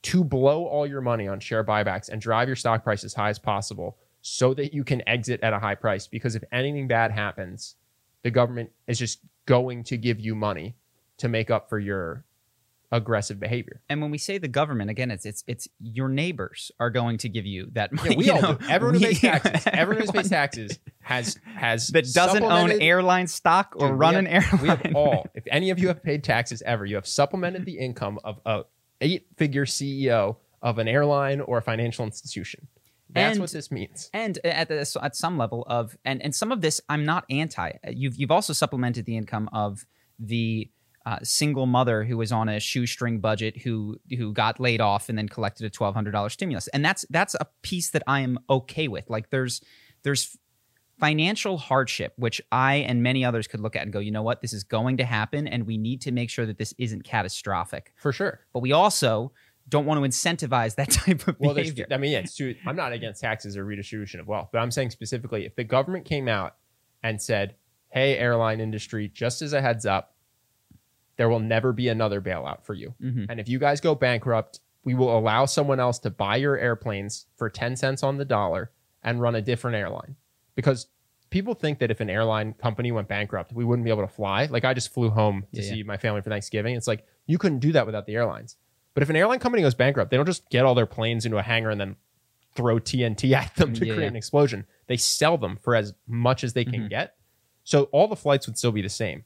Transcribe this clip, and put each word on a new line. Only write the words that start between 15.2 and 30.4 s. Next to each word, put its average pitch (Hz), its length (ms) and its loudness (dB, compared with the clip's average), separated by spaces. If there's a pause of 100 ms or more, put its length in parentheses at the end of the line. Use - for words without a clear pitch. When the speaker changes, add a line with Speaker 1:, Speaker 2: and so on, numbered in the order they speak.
Speaker 2:
it's, 107 220 -10
it's - 200 -8 (140)
your 120 280 -4
neighbors 139 680 -4
are 120 100 2
going 117 300 0
to 120 100 -6
give 104 160 -6
you 95 280 -8
that 104 180 -2
money. - 200 -2
Speaker 1:
Yeah, 202 60 2
we 190 80 4
Speaker 2:
you 285 80 8
Speaker 1:
all - 80 6
Speaker 2:
know? 165 140 4
Speaker 1:
do. - 140 -10
Everyone 170 260 4
who 180 40 8
Speaker 2:
<laughs> - 20 8
We 208 60 8
Speaker 1:
pays 208 140 2
taxes, 170 460 2
everyone 202 380 2
who 190 60 -2
pays 190 140 0
Speaker 2:
everyone - 40 0
Speaker 1:
taxes 135 500 -2 (220)
has, 123 380 -4 (160)
has 117 340 0
Speaker 2:
that 127 240 4
doesn't 185 300 6
own 185 60 4
Speaker 1:
supplemented 175 340 6
Speaker 2:
airline 180 440 6
stock 180 500 4
or 143 120 4
Speaker 1:
Dude, 135 100 2
Speaker 2:
run 160 140 8
Speaker 1:
we 190 60 6
Speaker 2:
an 190 80 2
Speaker 1:
have, 180 160 6
Speaker 2:
airline. 175 180 4
Speaker 1:
we 143 60 2 (220)
have 156 60 2
all. 143 380 4
If 110 160 -12
any 175 220 2
of 180 80 0
you 180 80 4
have 175 160 -2
paid 147 200 -2
taxes 120 420 0
ever, 110 200 0
you 101 100 -4
have 98 120 -4
supplemented 180 580 0
the 180 120 -10
income 120 460 -6
of 104 220 -10
a 110 180 -2 (380)
eight-figure 143 640 0
C 135 400 -4
E 123 60 4
O 110 260 2 (240)